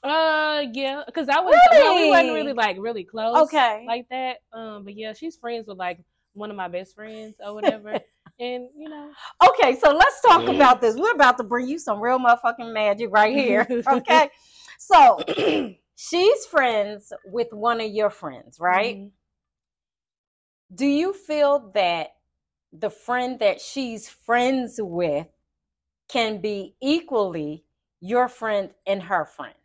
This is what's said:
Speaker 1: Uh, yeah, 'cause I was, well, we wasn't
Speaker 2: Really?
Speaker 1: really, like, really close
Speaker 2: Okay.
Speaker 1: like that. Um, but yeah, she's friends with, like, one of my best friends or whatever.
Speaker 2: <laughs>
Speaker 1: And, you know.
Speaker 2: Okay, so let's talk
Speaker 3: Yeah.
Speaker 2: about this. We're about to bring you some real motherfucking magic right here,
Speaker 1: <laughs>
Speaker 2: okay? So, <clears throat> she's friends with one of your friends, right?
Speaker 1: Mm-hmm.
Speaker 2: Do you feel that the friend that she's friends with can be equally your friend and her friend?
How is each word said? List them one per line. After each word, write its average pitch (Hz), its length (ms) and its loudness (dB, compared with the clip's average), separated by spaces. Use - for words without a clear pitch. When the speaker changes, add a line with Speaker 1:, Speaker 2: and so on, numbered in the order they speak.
Speaker 1:
Uh, 302 680 -2
yeah, 269 300 -8
'cause 294 160 -6
I 285 120 2
was, 370 140 4
well, 571 240 8
we 330 120 4
wasn't 311 200 6
Speaker 2:
Really? 311 60 -2
Speaker 1:
really, 294 200 -2
like, 214 240 -2
really 214 260 -8
close 226 320 -4
Speaker 2:
Okay. 240 340 0
Speaker 1:
like 240 220 -6
that. 254 300 -6
Um, 220 320 -14
but 202 100 -18
yeah, 214 180 -14
she's 330 240 -14
friends 233 300 -12
with, 202 100 -16
like, 180 240 -10
one 208 180 -14
of 208 60 -14
my 185 120 -10
best 180 260 -12
friends 220 400 -18
or 208 100 -14
whatever. 214 500 -4
Speaker 2:
<laughs> - 60 -20
Speaker 1:
And, 247 340 -10
you 302 140 -18
know. 294 220 -18
Speaker 2:
Okay, 269 260 0
so 294 160 2
let's 370 300 2
talk 349 260 4
Speaker 3:
Yeah. - 80 -2
Speaker 2:
about 254 240 4
this. 226 160 -2
We're 403 160 -2
about 269 240 2
to 247 80 -8
bring 240 240 -6
you 302 100 -8
some 220 220 -6
real 247 180 -2
motherfucking 240 540 0
magic 214 400 -2
right 214 240 4
here, 220 320 0
Speaker 1:
<laughs> 240 240 -6
Speaker 2:
okay? 285 380 2
So, - 400 6
<clears throat> 262 480 -4
she's 381 500 0
friends 214 680 -2
with 233 260 -6
one 226 300 -4
of 220 80 -8
your 208 180 -2
friends, 139 500 -14
right? 190 380 0
Speaker 1:
Mm-hmm. 196 120 -18
Speaker 2:
Do 240 120 -4
you 311 260 0
feel 285 640 -2
that 170 400 -2
the 170 160 -8
friend 247 520 -6
that 208 200 0
she's 240 480 -10
friends 247 680 -2
with 170 480 -4
can 220 320 -4
be 202 400 -8
equally 208 840 -4
your 240 280 -2
friend 208 420 -6
and 196 160 -4
her 170 240 -4
friend? - 280 -18